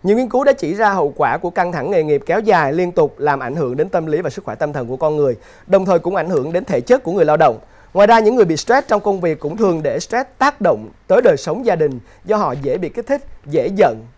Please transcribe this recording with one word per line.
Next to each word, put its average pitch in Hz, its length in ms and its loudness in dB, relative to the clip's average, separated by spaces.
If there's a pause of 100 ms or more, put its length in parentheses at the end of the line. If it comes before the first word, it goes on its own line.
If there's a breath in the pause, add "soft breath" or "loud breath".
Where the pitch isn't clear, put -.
Nhiều 208 100 4
nghiên 254 120 0
cứu 254 160 0
đã 277 80 4
chỉ 180 220 -2
ra 208 160 2
hậu 165 260 0
quả 139 220 0
của 175 120 -6
căng 175 220 -2
thẳng 170 180 -6
nghề 180 120 2
nghiệp 147 240 0
kéo 165 140 0
dài 180 320 2
liên 175 200 -2
tục 156 260 0
làm 139 220 0
ảnh 127 160 -6
hưởng 131 200 -2
đến 165 120 0
tâm 170 180 -2
lý 156 140 0
và 151 100 -4
sức 190 140 -14
khỏe - 100 -8
tâm 147 180 -4
thần 131 140 -6
của 127 100 -8
con 151 200 -2
người, 135 200 0 (300 loud breath)
đồng 190 180 2
thời 185 140 2
cũng 185 180 -2
ảnh 165 120 -2
hưởng 156 240 -2
đến 180 120 -2
thể 139 160 -2
chất 254 220 2
của 165 100 -6
người 185 120 2
lao 151 120 2
động. 135 220 4 (360 soft breath)
Ngoài 202 120 6
ra, 226 140 6
những 214 140 2
người 233 100 6
bị 160 120 0
stress 262 320 0
trong 208 120 0
công 196 200 -2
việc 165 200 -2
cũng 151 160 -6
thường 180 260 0
để 127 180 -4
stress 254 280 -4 (100)
tác 277 220 0
động 117 280 0 (180)
tới 196 160 4
đời 180 140 6
sống 208 300 -6
gia 190 100 2
đình 139 240 -2 (240 soft breath)
do 214 120 0
họ 170 160 -2 (100)
dễ 180 160 -2
bị 170 100 -6
kích 233 180 -10
thích, 277 160 -2 (240)
dễ 156 300 -2
giận 139 200 2 (220)